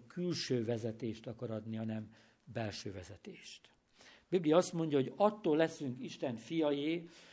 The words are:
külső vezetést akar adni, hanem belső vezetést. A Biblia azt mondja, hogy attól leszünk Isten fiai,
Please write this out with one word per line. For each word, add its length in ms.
külső 580
vezetést 600
akar 240
adni, 240
hanem 340
belső 480
vezetést. 680
A 360
Biblia 220
azt 160
mondja, 240
hogy 180
attól 420
leszünk 460
Isten 320
fiai, 720